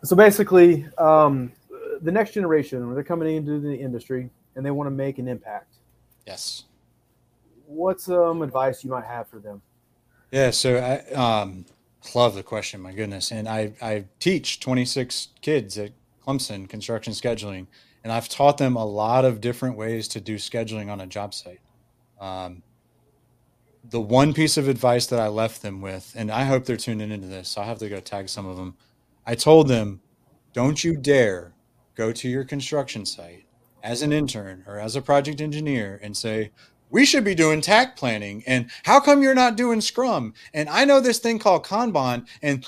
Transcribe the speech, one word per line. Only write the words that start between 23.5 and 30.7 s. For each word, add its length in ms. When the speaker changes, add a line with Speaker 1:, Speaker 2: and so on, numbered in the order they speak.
Speaker 2:
the 160
one 340
piece 220
of 140
advice 380
that 120
I 80
left 340
them 200
with, 340
and 160
I 140
hope 180
they're 140
tuning 340
into 160
this, 220
so 120
I'll 60
have 120
to 100
go 100
tag 300
some 160
of 100
them. 220
I 100
told 320
them, 320
"Don't 320